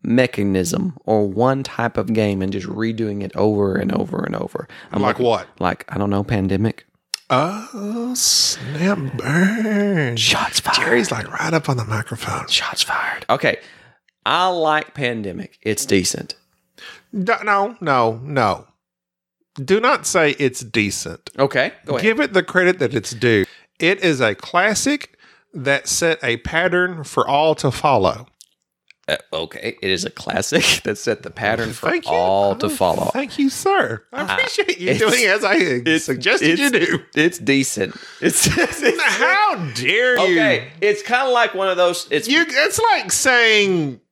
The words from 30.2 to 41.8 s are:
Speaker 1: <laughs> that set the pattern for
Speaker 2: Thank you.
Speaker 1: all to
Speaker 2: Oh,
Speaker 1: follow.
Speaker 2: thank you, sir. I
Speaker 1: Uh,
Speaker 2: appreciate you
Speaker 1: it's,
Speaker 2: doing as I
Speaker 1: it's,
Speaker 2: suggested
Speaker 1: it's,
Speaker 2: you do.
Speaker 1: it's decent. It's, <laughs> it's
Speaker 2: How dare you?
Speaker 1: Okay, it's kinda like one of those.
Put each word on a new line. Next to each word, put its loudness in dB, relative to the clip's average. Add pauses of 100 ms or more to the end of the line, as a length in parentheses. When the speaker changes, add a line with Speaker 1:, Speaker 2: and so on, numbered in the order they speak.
Speaker 1:
<laughs> 0
that -4
set -4
the -14
pattern -2
for -4
Speaker 2:
Thank -4
you. -4
Speaker 1:
all 2
to -4
Speaker 2:
Oh, 0
Speaker 1:
follow. 0
Speaker 2:
thank -4
you, 2
sir. 0 (100)
I -6
Speaker 1:
Uh, -2
Speaker 2:
appreciate -2
you -2
Speaker 1:
it's, 2
Speaker 2:
doing 2
as 2
I 2
Speaker 1:
it's, 2
Speaker 2:
suggested 2
Speaker 1:
it's, 2
Speaker 2:
you 4
do. 0 (100)
Speaker 1:
it's 2
decent. 0 (260)
It's, 2
<laughs> 2
it's 0
Speaker 2:
How 2 (220)
dare 2
you? 2 (180)
Speaker 1:
Okay, 0 (120)
it's 0
kinda 0
like 2
one 0
of 0
those. 0